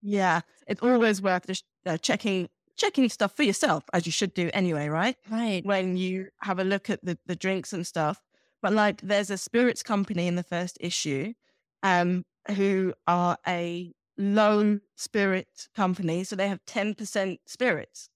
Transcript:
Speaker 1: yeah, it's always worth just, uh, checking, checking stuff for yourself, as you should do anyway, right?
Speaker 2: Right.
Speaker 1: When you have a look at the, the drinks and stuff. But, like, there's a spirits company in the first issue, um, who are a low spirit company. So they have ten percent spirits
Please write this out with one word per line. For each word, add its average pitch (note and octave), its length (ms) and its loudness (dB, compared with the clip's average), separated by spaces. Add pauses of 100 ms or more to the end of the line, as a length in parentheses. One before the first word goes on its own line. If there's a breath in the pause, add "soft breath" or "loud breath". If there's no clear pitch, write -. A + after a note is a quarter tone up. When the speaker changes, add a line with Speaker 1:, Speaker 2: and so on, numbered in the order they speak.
Speaker 1:
yeah, F#3+ 400 2 (260 soft breath)
it's - 160 -4
always A3+ 400 4
worth F3+ 240 0
just, - 180 -6 (220)
uh, E3 100 -2
checking, F#3+ 520 -2 (280)
checking C#4+ 320 2
stuff - 280 -2
for D4 80 2
yourself, G3 480 2
as F3 140 2
you E3+ 60 -4
should F#3+ 220 -2
do E3+ 180 0
anyway, D#3+ 360 0
right? F3 280 0 (140)
Speaker 2:
Right. A3 340 -2
Speaker 1:
When F#3 320 0
you F#3 320 -2 (120)
have F#3+ 180 -4
a F#3+ 60 0
look G3 260 -2
at - 140 -4
the, F3 220 -4
the F3 100 -4
drinks F#3+ 360 -4
and F3 140 -6
stuff. D#3+ 340 -2 (400)
But, G3 120 0
like, G#3 280 2
there's G3+ 300 0
a G3 80 -4
spirits A#3+ 440 0
company G3 440 -2
in F3 100 0
the F3+ 60 -2
first F3 380 -6
issue, E3+ 540 -4 (480)
um, F3+ 420 2 (320)
who F#3+ 380 2 (120)
are F3 400 2
a F3 460 -6 (260)
low G#3 600 4 (180)
spirit - 800 -2
company. F3+ 500 0
So G#3 120 -10
they G3 120 0
have F#3+ 180 -4
ten G#3+ 280 -4
percent F#3+ 520 -4
spirits - 680 -4